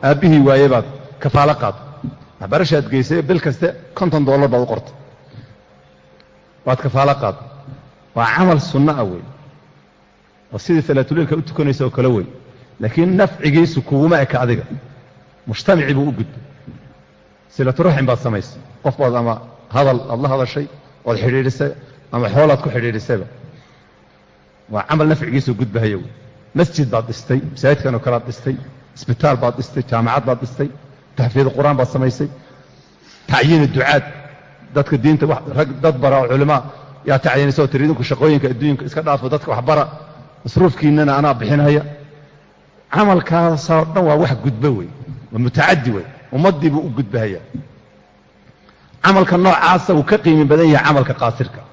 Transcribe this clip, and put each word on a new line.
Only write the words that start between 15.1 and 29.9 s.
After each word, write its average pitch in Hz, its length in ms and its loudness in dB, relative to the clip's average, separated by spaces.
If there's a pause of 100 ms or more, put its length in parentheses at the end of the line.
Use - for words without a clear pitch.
Mujtamacii 147 460 0
buu 139 160 0
u - 20 -4
gudbay. 110 300 -8 (1120)
Silatu 131 280 0
raxim 143 220 2
baad 123 140 0
samaysay. 107 400 -6 (220)
Qof 143 160 -4
baad 123 180 0
ama 117 180 -2 (360)
hadal 131 300 2 (100)
aad 117 120 -6
la 143 80 -2
hadashay, 135 360 -4 (380)
waad 113 140 -2
xidhiidhisay, 131 540 -2 (400)
ama 117 180 -2
xoolaad 143 320 4
ku 151 80 -4
xidhiidhisayba. 117 560 -4 (1400)
Waa 104 140 -6
camal 156 240 0
nafcigiisu 131 460 -2
gudbahayo 107 440 -2
wey. - 140 -12 (440)
Masjid 160 340 0
baad 113 180 -2
dhistay, 127 320 -4 (120)
masaajidkan 139 440 0
oo 113 40 -2
kale 123 160 -2
aad 117 100 -4
dhistay, - 300 -8 (400)
isbitaal 131 420 0
baad 120 200 -2
dhistay, 123 320 -6
jaamacad 117 360 0